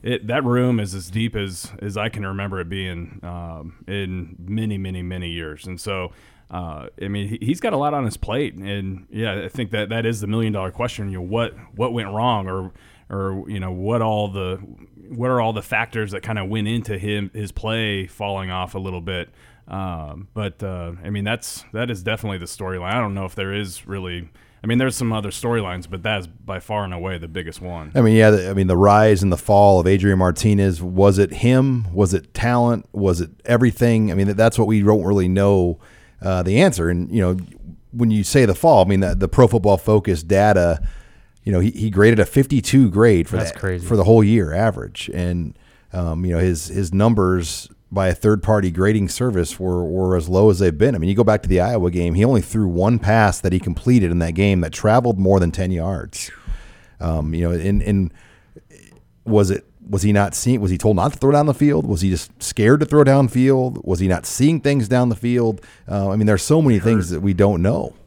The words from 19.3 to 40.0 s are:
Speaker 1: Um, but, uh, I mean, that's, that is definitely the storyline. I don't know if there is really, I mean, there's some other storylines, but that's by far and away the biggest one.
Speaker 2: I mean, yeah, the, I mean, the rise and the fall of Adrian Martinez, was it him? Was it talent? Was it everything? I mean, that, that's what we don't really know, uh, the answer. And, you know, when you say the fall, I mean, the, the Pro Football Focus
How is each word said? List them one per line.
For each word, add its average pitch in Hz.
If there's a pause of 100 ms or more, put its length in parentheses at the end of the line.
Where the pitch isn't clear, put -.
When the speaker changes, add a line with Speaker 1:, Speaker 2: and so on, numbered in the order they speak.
Speaker 1:
Um, 87
but, 104
uh, 90 (100)
I 95
mean, 101
that's, -
that 120
is 98
definitely 107
the 85
storyline. 92
I 123
don't 104
know 98
if 90
there 98
is 101
really, 90 (340)
I -
mean, 120
there's 131
some 117
other 104
storylines, 92
but 90
that's 95
by 92
far 104
and 90
away 87
the 82
biggest 82
one. 82
Speaker 2:
I 139
mean, 110
yeah, 110
the, 95
I 98
mean, 98
the 90
rise 101
and 95
the 87
fall 101
of 87
Adrian 95
Martinez, 92
was 92
it 98
him? 123
Was 92
it -
talent? 120
Was 92
it 82 (120)
everything? 117
I -
mean, 98
that, 101
that's 113
what 107
we 107
don't 104
really 95
know, 92 (420)
uh, 92
the 98
answer. 92
And, 87
you 113
know, 92 (540)
when 120
you 107
say 131
the 98
fall, 101
I -
mean, 98
the, 90
the 95
Pro 123
Football 101
Focus 95